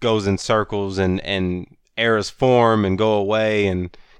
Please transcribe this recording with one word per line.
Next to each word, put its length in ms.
goes 260
in 120
circles 600
and, 220
and 560
eras 340
form 540
and 140
go 160
away, 540
and 280